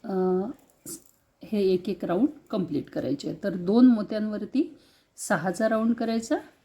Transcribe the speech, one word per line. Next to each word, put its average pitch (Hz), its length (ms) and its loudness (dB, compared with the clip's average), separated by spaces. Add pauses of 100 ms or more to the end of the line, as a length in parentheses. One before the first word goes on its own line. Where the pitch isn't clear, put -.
अ, 185 420 0 (960)
हे 202 180 -2
एक 185 260 2
एक 190 160 -6
राऊंड 185 240 2 (220)
कंप्लीट - 400 -4
करायचे - 380 -4
आहे. 165 160 -6
तर 196 100 -2
दोन 202 320 6
मोत्यांवरती 214 920 0 (380)
सहाचा 185 520 0
राऊंड 226 260 2
करायचा 226 420 -2 (280)